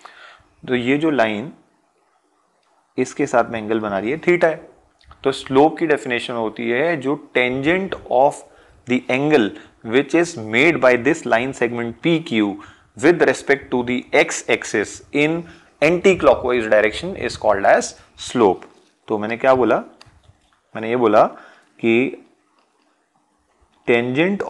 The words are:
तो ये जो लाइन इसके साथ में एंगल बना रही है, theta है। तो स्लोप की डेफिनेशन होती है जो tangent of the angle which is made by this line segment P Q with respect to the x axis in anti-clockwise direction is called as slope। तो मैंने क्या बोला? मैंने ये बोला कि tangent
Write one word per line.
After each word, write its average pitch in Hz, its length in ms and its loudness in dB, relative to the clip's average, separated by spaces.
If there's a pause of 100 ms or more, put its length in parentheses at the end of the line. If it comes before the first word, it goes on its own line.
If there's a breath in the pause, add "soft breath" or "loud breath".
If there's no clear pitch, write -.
(680 loud breath)
तो 127 60 -2
ये 123 240 0
जो 160 120 0
लाइन 113 420 -2 (1500)
इसके 131 280 -4
साथ 117 240 0
में 113 100 -6
एंगल 107 200 -2
बना 101 180 -4
रही 104 120 -4
है, 160 100 -6
theta 175 240 0
है। 160 240 -2 (560)
तो 135 80 0
स्लोप 147 460 2
की 170 80 -2
डेफिनेशन 131 480 -2
होती 113 360 -4
है 156 300 0
जो 139 160 -2 (200)
tangent 135 640 -2 (140)
of 139 320 2 (440 soft breath)
the 123 120 0 (100)
angle 135 400 2 (380 loud breath)
which 135 280 0
is 170 200 -2 (160)
made 139 320 2
by 127 100 6 (120)
this 160 200 0
line 123 340 0
segment 117 440 -4
P 165 160 2 (100)
Q 104 240 0 (420 loud breath)
with 151 300 4
respect 135 440 0
to 127 140 -2
the 123 100 -4 (200)
x 156 240 2 (160)
axis - 360 -4 (240)
in 151 220 0 (460 loud breath)
anti-clockwise 147 880 2
direction 107 420 0 (120)
is 110 180 -8
called 101 240 2
as 180 180 2 (380 soft breath)
slope। 104 400 2 (440)
तो 107 100 -2
मैंने 107 180 -6
क्या 131 180 4
बोला? 127 220 2 (1000)
मैंने 110 140 -8
ये 120 80 -2
बोला 113 260 4 (580 loud breath)
कि 113 140 2 (1900)
tangent 131 600 0